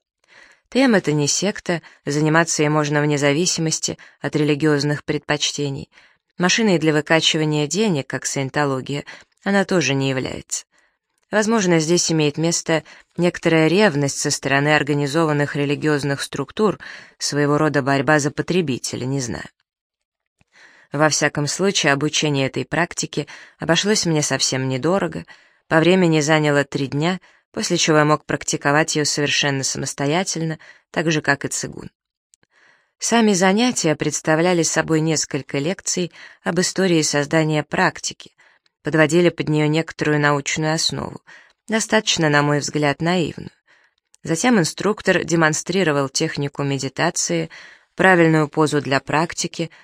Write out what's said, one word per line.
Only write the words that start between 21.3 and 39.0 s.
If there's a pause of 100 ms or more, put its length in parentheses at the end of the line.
случае,
обучение
этой
практике (340)
обошлось
мне
совсем
недорого, (440)
по
времени
заняло
три
дня, (320)
после
чего
я
мог
практиковать
её
совершенно
самостоятельно, (320)
так
же,
как
и
цигун. (1080)
Сами
занятия
представляли
собой
несколько
лекций (320)
об
истории
создания
практики, (480)
подводили